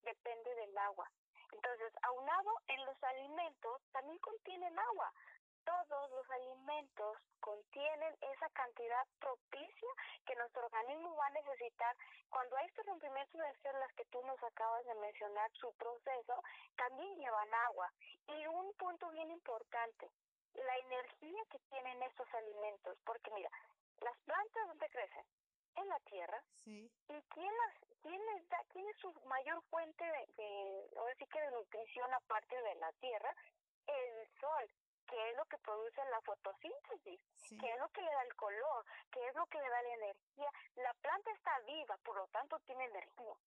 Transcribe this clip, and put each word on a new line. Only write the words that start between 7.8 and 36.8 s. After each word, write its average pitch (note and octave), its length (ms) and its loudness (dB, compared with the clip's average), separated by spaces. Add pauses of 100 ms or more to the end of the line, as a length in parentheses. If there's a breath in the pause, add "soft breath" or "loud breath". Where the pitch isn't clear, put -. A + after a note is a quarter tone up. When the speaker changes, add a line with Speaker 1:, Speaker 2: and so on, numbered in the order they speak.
Speaker 1:
esa C#4 300 0
cantidad A#3+ 560 2 (120)
propicia C#4+ 680 -4 (360 loud breath)
que C4 120 0
nuestro A#3+ 280 0
organismo C#4 520 0
va D4 100 6
a C#4 40 4
necesitar. B3 680 0 (340 loud breath)
Cuando B3+ 260 2
hay D4+ 100 4
este G#4+ 180 -6
rompimiento D4+ 540 -2
de D4 240 0
células C4+ 320 0
que A#3 120 -4
tú B3 180 -2
nos C4 180 -2
acabas A#3 440 2
de A#3+ 80 -2
mencionar, G#3 580 0
su A#3+ 220 -6
proceso, A#3+ 680 0 (340 loud breath)
también C#4 420 0
llevan G#3+ 360 2
agua. G#3 380 4 (360 loud breath)
Y D4+ 180 -4
un F#4 280 -2
punto F4+ 360 -2
bien D#4+ 200 -4
importante, A#3 800 -4 (440)
la B3+ 240 2
energía B3+ 720 -4
que C4+ 80 -10 (120)
tienen B3+ 320 -4
estos B3+ 320 -4
alimentos, G#3 680 -4
porque A3+ 280 -2
mira, G3+ 180 -2 (500 loud breath)
las A#3+ 200 0
plantas, G#4 480 2
¿dónde D4+ 220 -2
crecen? - 360 -4 (480)
En G4 140 0
la E4+ 120 2
tierra. F#3+ 420 -4 (180)
Speaker 2:
Sí. G#3+ 300 -12 (180)
Speaker 1:
¿Y D4+ 140 -6
quién F#4 340 -4
las, A#4 180 2 (260)
quién F4 260 -6
les F#4 220 -4
da, F4+ 100 2 (120)
quién F#4+ 180 -4
es G#4+ 80 -4
su F#4 160 -8 (140)
mayor C4+ 440 2
fuente D#4+ 320 0
de, D#4 240 0 (100)
de, G3+ 600 -4
ahora A#3+ 200 0
sí C#4 100 -8
que D#4 140 -2
de D4 100 2
nutrición A#3 640 -2
aparte B3 480 2
de G3+ 140 2
la E3 180 0
tierra? A#3+ 380 0 (540 loud breath)
El B3 420 0 (120)
sol, C#4 300 4 (360)
que A3+ 240 2
es A#3 60 0
lo D4+ 100 2
que D4 120 -6
produce A3 520 0
la A3+ 120 4
fotosíntesis, F4 1000 -6 (140)